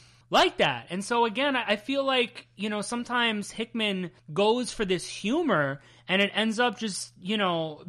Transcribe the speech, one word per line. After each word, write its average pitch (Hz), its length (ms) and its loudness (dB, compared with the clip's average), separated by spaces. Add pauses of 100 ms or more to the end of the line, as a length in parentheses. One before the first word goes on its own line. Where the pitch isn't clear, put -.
(280)
like 330 300 4
that. 135 320 0
And 185 140 -4
so, 233 200 2
again, 254 320 0
I, 233 120 -2
I 214 80 2
feel 269 280 -2
like, 262 420 0 (100)
you 196 120 -4
know, 208 140 -2
sometimes 240 680 -2
Hickman 208 600 -2 (240)
goes 220 380 2
for 226 120 -2
this 180 220 0
humor, 202 720 0 (280)
and 190 120 2
it 202 140 2
ends 214 260 0
up 240 180 2
just, - 340 -6 (100)
you 196 160 -2
know, 165 500 0